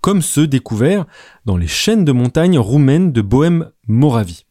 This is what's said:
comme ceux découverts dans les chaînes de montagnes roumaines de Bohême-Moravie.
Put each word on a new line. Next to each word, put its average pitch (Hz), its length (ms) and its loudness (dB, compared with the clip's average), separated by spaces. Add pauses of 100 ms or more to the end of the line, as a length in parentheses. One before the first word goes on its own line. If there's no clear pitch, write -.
comme 190 200 0
ceux 147 240 0
découverts 139 600 -2 (400)
dans 95 120 -2
les 85 100 -4
chaînes 208 380 -2
de 143 60 2
montagnes 135 480 2
roumaines 143 520 2
de 117 100 -2
Bohême-Moravie. 120 1300 -2